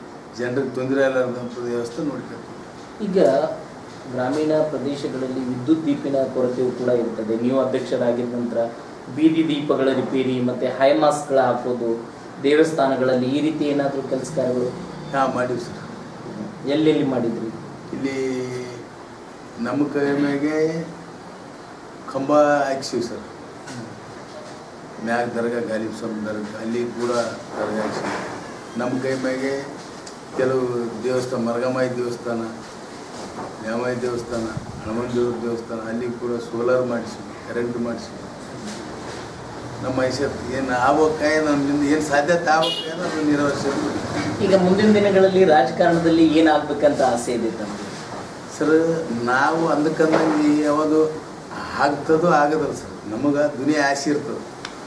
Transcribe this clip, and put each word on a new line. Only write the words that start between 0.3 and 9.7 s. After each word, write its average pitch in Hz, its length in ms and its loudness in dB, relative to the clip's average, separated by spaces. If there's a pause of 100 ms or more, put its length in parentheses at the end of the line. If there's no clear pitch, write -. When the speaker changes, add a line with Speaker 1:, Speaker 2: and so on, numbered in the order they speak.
Speaker 1:
ಜನರಿಗೆ 127 360 -2
ತೊಂದರೆ 131 280 2
ಆಗಲಾರ್ದಂಥ 120 560 0
ವ್ಯವಸ್ಥೆ 120 440 -4
ನೋಡ್ಕೊತೀವಿ. 120 1080 -8
Speaker 2:
ಈಗ 185 120 6 (880)
ಗ್ರಾಮೀಣ 139 400 0 (180)
ಪ್ರದೇಶಗಳಲ್ಲಿ 131 680 -4
ವಿದ್ಯುತ್ 127 460 0
ದೀಪಿನ 139 300 0 (180)
ಕೊರತೆಯೂ 123 380 0
ಕೂಡ 123 180 -2
ಇರ್ತದೆ. 110 460 0
ನೀವು 127 300 2
ಅಧ್ಯಕ್ಷರಾಗಿದ್ದ 123 680 0
ನಂತರ 117 220 -2 (580)
ಬೀದಿ 160 320 6
ದೀಪಗಳ 135 480 2